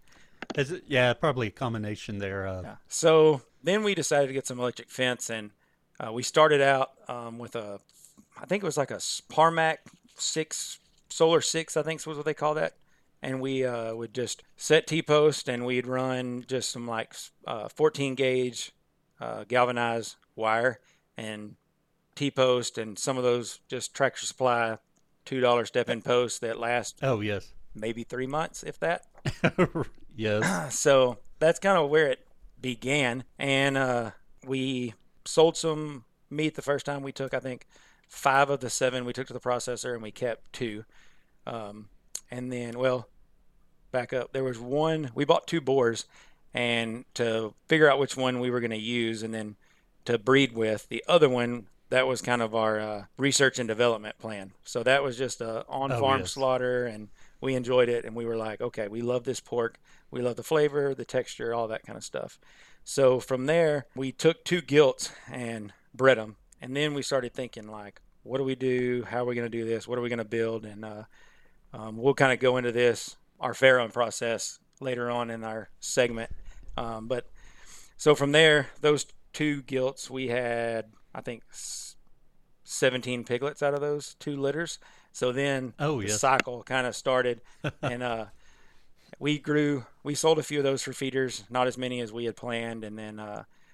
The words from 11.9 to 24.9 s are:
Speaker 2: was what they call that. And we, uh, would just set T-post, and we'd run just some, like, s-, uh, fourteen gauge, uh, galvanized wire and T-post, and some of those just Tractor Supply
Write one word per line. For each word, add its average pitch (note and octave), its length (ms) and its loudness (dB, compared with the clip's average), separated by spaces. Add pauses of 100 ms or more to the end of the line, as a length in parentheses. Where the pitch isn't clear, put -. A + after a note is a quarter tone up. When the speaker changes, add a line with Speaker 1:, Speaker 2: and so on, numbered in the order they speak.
Speaker 2:
was D#3 140 -8
what D3 80 -6
they D3+ 80 -2
call D3+ 200 -2
that. D#3+ 200 -4 (480)
And C3 180 -4
we, C3 240 -2
uh, A#2 300 -4
would A2+ 180 -10
just A#2+ 300 -4 (140)
set - 300 4
T-post, D3+ 600 4
and B2 160 -2
we'd B2 220 0
run B2+ 600 -2
just B2+ 240 -4
some, A#2+ 160 -10
like, A2+ 260 -6
s-, - 180 -16 (160)
uh, A2 220 -6
fourteen C#3+ 460 0
gauge, B2+ 580 0 (480)
uh, A2 240 -8
galvanized A#2+ 720 0 (200)
wire A2+ 420 2 (380)
and G#2+ 400 -12 (580)
T-post, B2+ 640 2
and A2 200 -8
some C3 180 -2
of B2+ 80 -2
those A#2+ 440 0
just - 260 -8
Tractor - 320 0
Supply A#2 520 0 (460)